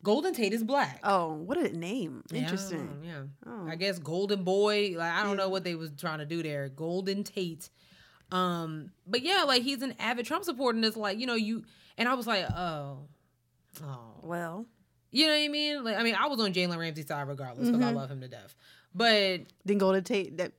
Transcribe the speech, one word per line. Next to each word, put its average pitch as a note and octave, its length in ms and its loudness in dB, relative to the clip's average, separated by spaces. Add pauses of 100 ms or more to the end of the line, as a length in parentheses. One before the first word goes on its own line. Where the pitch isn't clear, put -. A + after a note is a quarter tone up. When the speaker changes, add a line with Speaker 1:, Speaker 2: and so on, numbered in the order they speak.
Speaker 1:
Golden D4+ 320 2
Tate G#3+ 200 0
is A3+ 100 -2
black. A3+ 400 0
Speaker 2:
Oh, F3+ 300 2
what F3 240 -4
a E4 200 2
name. E3+ 540 -4
Speaker 1:
Yeah, D#3+ 60 -4
I D3+ 40 0
don't - 20 0
Speaker 2:
Interesting. F3 420 -4
Speaker 1:
know, C#3+ 200 -12
yeah. D#3+ 160 -10 (240)
Speaker 2:
Oh. A3+ 240 -10
Speaker 1:
I E3 60 -6
guess F#3 240 -2
Golden F#3 440 0
Boy. G3+ 540 4
Like, E3 140 0
I F3+ 120 0
don't G3+ 80 2
Speaker 2:
Yeah. G3 120 0
Speaker 1:
know F#3+ 60 2
what F#3+ 140 0
they F3 120 -2
was D#3+ 220 -6
trying D#3 220 -4
to D3+ 60 -6
do E3 160 -2
there. C#3+ 280 -4
Golden F#3 540 -2
Tate. F3 460 -6 (600)
Um, E3+ 600 -2 (140)
but A#3 160 0
yeah, F4+ 240 4
like, B3+ 160 6
he's C4 200 -2
an C4 180 -4
avid A#3 260 -2
Trump F4+ 200 -2
supporter, B3+ 320 2
and A3+ 80 4
it's A3 120 0
like, G#3 220 -2
you B3+ 80 -2
know, A#3+ 80 0
you, A3 280 0 (340)
and A#3 120 2
I C4 60 4
was A#3+ 100 -6
like, G3+ 240 0
"Oh, D3 500 -4 (840)
oh." C3+ 160 -10 (240)
Speaker 2:
Well. E3+ 420 -6 (460)
Speaker 1:
You D4+ 160 6
know D4+ 60 6
what D4+ 100 4
I D4 60 0
mean? D4 340 -2
Like, A3 140 0
I A3+ 40 0
mean, A3+ 140 2
I A3 120 2
was C4+ 120 -2
on G3+ 140 0
Jalen F3 260 0
Ramsey's D#3 280 -6
side C#3+ 200 -4
regardless C#3 420 -2
'cause A#3 100 6
I B3 40 6
Speaker 2:
Mm-hmm. A#3 120 2
Speaker 1:
love - 140 -4
him C3+ 120 -8
to B2+ 60 -12
death. A#2 280 -18 (400)
But G3+ 460 6 (220)
Speaker 2:
Then G3+ 140 4
Golden F#3+ 260 6
Tate, F#3 340 0
that, F3 220 -4